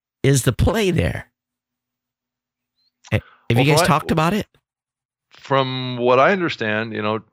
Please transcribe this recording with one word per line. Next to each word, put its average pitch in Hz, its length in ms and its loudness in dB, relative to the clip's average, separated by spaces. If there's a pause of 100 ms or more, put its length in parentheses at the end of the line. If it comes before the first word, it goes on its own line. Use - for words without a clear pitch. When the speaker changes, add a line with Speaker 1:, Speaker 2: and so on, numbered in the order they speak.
(240)
Speaker 1:
is 135 200 2
the 135 100 0
play 180 380 0
there? 87 400 -4 (1800)
Ha-, 101 80 -2 (300)
have 117 80 2
Speaker 2:
Well, 135 80 2
Speaker 1:
you 147 60 2
guys 151 80 4
Speaker 2:
from 170 40 4
what 180 40 2
Speaker 1:
talked 156 240 0
about 165 220 0
it? 214 140 -6 (840)
Speaker 2:
From 131 680 -4
what 123 220 4
I 151 120 4
understand, 113 600 -4
you 107 80 -6
know, 107 180 -4 (140)